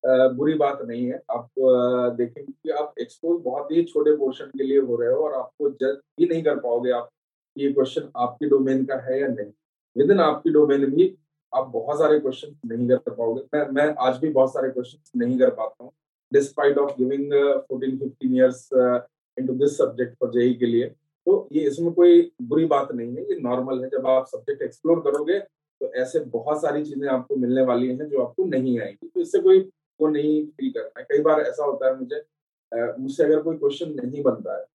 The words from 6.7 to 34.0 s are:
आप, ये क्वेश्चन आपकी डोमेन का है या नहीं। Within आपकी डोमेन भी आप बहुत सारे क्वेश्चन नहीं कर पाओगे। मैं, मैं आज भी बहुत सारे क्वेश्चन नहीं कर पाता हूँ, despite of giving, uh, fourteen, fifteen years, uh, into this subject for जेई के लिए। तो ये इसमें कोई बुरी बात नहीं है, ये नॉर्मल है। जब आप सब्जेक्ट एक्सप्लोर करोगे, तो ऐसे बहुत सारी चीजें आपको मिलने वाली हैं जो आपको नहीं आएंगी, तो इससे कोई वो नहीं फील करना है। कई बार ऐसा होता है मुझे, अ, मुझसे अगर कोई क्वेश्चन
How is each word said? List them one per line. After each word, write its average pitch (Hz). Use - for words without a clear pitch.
आप, 120
ये 139
क्वेश्चन 135
आपकी 123
डोमेन 135
का 135
है 131
या 135
नहीं। 107
Within 180
आपकी 156
डोमेन 143
भी 170
आप 131
बहुत 123
सारे 151
क्वेश्चन 131
नहीं 120
कर 127
पाओगे। 117
मैं, 143
मैं 147
आज 127
भी 156
बहुत 131
सारे 131
क्वेश्चन 123
नहीं 123
कर 127
पाता -
हूँ, 131
despite 143
of 143
giving, 139
uh, 143
fourteen, 135
fifteen 135
years, 127
uh, 123
into 127
this 143
subject 120
for 117
जेई 123
के 120
लिए। 117
तो -
ये 151
इसमें 170
कोई 175
बुरी 151
बात 139
नहीं 120
है, 156
ये -
नॉर्मल 127
है। 131
जब 131
आप 131
सब्जेक्ट 139
एक्सप्लोर 160
करोगे, 151
तो -
ऐसे 127
बहुत 147
सारी 151
चीजें 139
आपको 131
मिलने 127
वाली 123
हैं 139
जो 135
आपको 370
नहीं 127
आएंगी, 101
तो -
इससे 180
कोई 190
वो 156
नहीं 151
फील 135
करना 120
है। -
कई 143
बार 151
ऐसा -
होता 135
है 131
मुझे, 127
अ, 117
मुझसे 135
अगर 151
कोई 160
क्वेश्चन 151